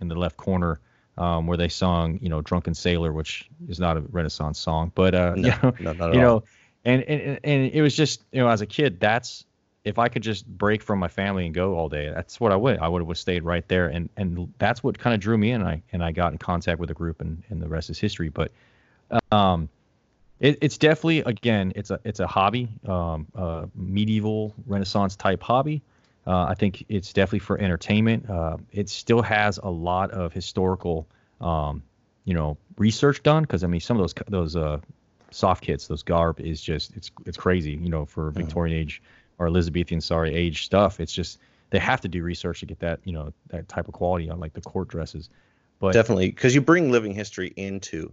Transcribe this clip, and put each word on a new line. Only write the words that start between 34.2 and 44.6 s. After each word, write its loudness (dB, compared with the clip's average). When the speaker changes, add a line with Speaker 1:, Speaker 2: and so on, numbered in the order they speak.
Speaker 1:
those, -2
uh, -2
soft 0
kits, -4
those -6
garb 2
is -6
just, -6
it's, -16
it's -10
crazy, 0
you -6
know, -2
for -6
Speaker 2:
Mm-hmm. -6
Speaker 1:
Victorian -2
age -6
or 0
Elizabethan, 0
sorry, 0
age -2
stuff. 2
It's -6
just, -8
they 2
have 0
to -8
do -4
research -6
to -12
get -12
that, -4
you -8
know, -8
that -12
type -6
of -16
quality -2
on, -8
like, -10
the -14